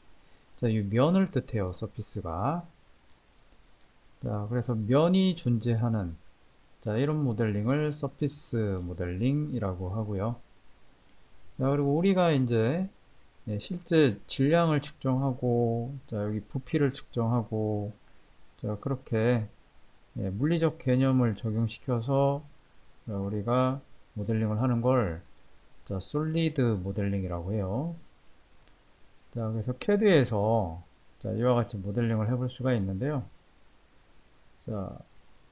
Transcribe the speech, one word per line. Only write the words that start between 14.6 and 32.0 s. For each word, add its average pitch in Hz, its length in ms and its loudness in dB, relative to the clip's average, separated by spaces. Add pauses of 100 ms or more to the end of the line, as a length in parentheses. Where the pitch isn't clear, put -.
측정하고, 123 1120 0 (120)
자, 104 180 -4
여기 107 160 -2
부피를 139 540 0
측정하고, 110 960 -2 (680)
자, 113 200 -4
그렇게, 120 640 0 (720)
예, 101 140 -4
물리적 156 480 0
개념을 127 580 2
적용시켜서, 123 1080 0 (640)
자, 107 100 -6
우리가 117 640 0 (340)
모델링을 107 460 0
하는 120 200 2
걸, 113 420 2 (640)
자, 95 160 -4
솔리드 156 600 -2
모델링이라고 98 920 0
해요. 110 420 -2 (1400)
자, 113 200 -4
그래서 113 220 -2
캐드에서, 113 1080 4 (380)
자, 104 100 -6
이와 120 240 2
같이 117 220 -2
모델링을 110 560 0